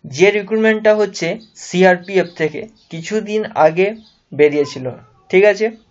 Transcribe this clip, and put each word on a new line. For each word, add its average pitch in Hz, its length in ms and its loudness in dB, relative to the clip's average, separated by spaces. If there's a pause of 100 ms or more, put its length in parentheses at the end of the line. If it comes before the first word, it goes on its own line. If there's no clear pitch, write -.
যে 151 220 2 (100)
রিক্রুটমেন্টটা 214 600 0
হচ্ছে 196 280 -4 (380)
সিআরপিএফ 180 600 0 (140)
থেকে 156 200 -6 (300)
কিছুদিন 208 500 -6 (240)
আগে 165 220 2 (520)
বেরিয়েছিল, 143 460 0 (460)
ঠিক 190 200 4
আছে? 208 160 -2 (240)